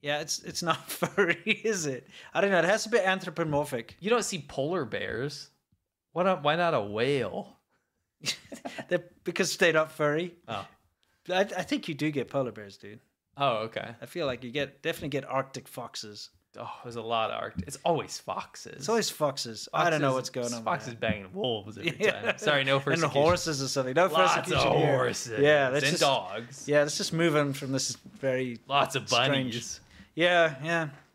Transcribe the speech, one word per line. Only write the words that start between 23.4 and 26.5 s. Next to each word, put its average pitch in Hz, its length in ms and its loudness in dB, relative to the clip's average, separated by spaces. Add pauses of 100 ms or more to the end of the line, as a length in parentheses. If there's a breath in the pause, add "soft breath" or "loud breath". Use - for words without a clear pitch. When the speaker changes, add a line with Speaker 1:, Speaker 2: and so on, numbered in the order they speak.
Speaker 1:
or 135 60 -2
something. 127 260 -2
No 175 140 6
Speaker 2:
Lots 170 280 4
Speaker 1:
persecution 139 320 2
Speaker 2:
of 131 100 4
Speaker 1:
here. 135 200 4
Speaker 2:
horses 120 420 -2
Speaker 1:
Yeah, 143 300 6
let's 139 160 2
Speaker 2:
and 156 60 4
Speaker 1:
just, 156 100 2
Speaker 2:
dogs. 117 680 0